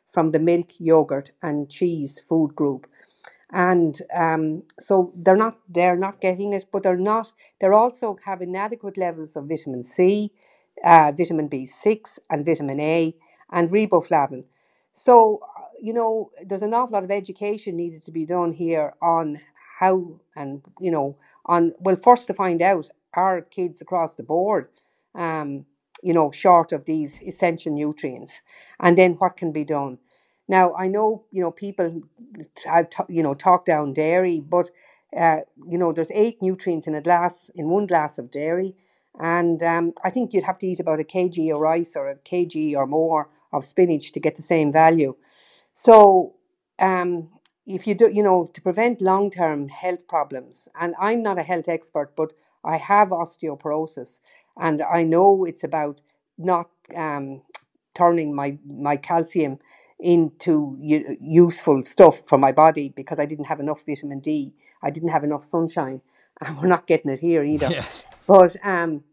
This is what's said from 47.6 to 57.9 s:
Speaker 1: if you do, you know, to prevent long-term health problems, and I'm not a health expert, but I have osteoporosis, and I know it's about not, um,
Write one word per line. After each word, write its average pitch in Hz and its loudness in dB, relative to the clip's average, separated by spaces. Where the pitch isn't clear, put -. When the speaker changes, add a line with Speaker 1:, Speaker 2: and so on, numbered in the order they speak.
Speaker 1:
if 190 -10
you 208 -2
do, 214 6
you 208 0
know, 180 2
to - -20
prevent 214 -2
long-term 180 -2
health 175 -8
problems, 139 -8
and 170 -6
I'm 220 -2
not 202 -4
a 165 -4
health 165 -6
expert, 165 -8
but 156 -6
I 160 -6
have 202 2
osteoporosis, 156 -8
and 156 -2
I 170 0
know 185 4
it's 165 -8
about 147 -6
not, 170 -2
um, 143 -10